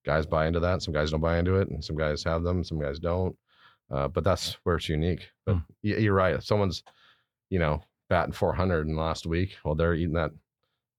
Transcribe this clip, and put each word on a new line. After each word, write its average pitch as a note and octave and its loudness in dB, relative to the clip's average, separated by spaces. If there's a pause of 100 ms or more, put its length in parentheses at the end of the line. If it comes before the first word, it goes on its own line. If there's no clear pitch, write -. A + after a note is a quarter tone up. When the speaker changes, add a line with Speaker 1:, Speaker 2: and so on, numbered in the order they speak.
Speaker 1:
guys D2+ 2
buy D#2 2
into E2+ 0
that. F2+ 0
Some E2+ -6
guys D2+ 0
don't D#2 0
buy E2 2
into F2+ 2
it, F#2+ 2
and D2+ -6
some D#2+ -8
guys D2+ -2
have E2 0
them, F2 0
some D#2+ -6
guys C#2+ -4
don't. F2 -2 (560)
Uh, C#2 -2
but E2+ -2
that's - 0 (100)
where F2 2
it's - -4
unique. D#2+ -2 (160)
But - 2
Speaker 2:
Hmm. F2 0 (240)
Speaker 1:
y-, G#2 0
you're G#2 4
right. F#2 4
If - -4
someone's, G2+ 0 (680)
you F#2+ 0
know, D2+ 2 (260)
batting E2 2
four F2+ 0
hundred F2 0
in D#2 -2
the D#2 -2
last D#2+ -4
week, E2+ -2
well, D2+ 0
they're E2+ 2
eating D#2+ 0
that D#2 0 (680)